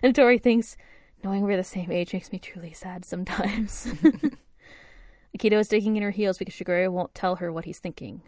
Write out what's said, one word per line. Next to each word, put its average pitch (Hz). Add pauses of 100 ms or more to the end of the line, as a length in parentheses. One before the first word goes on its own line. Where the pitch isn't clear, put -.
And 254
Hattori 240
thinks, 233 (460)
"Knowing 196
we're 202
the 185
same 180
age 175
makes -
me 185
truly 170
sad 180
sometimes." 202
<laughs> -
"Akito 214
is 214
digging 214
in 208
her 202
heels 196
because -
Shigure 180
won't 180
tell 185
her 175
what 165
he's 165
thinking," 160